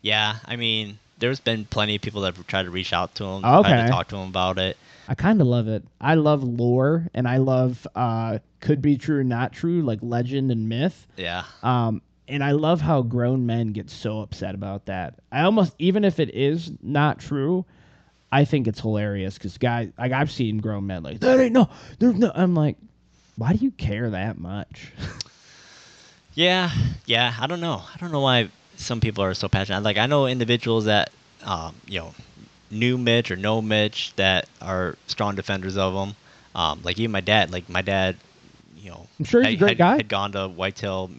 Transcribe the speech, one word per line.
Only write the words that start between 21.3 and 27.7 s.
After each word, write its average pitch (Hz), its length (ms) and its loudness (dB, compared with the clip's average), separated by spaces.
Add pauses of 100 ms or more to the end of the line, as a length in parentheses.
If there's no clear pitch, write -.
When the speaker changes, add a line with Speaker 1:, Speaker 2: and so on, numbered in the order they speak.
Speaker 2:
ain't 254 160 4
no, 240 140 6 (320)
there's 233 160 4
no," 208 180 2
I'm 180 220 2
like, 151 200 2 (600)
"Why 113 160 0
do 220 120 2
you 269 60 2
care 120 400 -4
that 98 280 -4
much?" 92 600 -12
<laughs> - 340 -10 (1000)
Speaker 1:
Yeah, 180 360 2 (360)
yeah, 120 340 2
I 127 60 -2
don't 175 140 -4
know. 147 220 -4 (120)